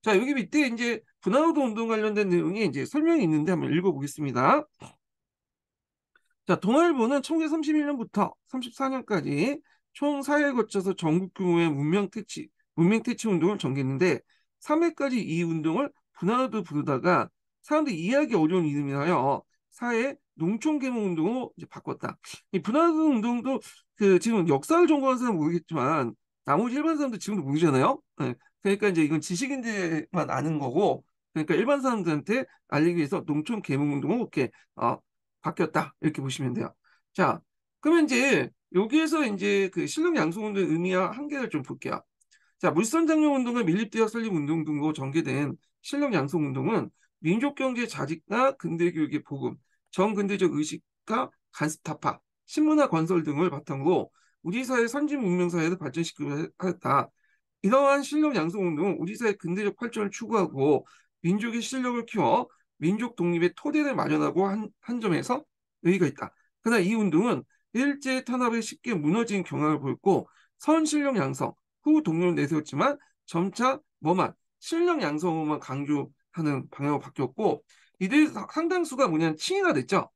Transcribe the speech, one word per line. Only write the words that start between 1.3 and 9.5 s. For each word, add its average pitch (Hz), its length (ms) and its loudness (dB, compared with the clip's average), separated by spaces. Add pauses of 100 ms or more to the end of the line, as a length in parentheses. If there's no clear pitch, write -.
운동 226 280 0
관련된 214 420 0
내용이 175 340 0
이제 135 220 -2
설명이 311 380 2
있는데 156 280 2
한번 139 200 -2
읽어보겠습니다. 147 920 2 (1800)
자, - 140 2
동아일보는 269 640 4
천구백삼십일 302 640 0
년부터 240 480 -2 (140)
삼십사 262 400 -6
년까지 214 720 -2 (320)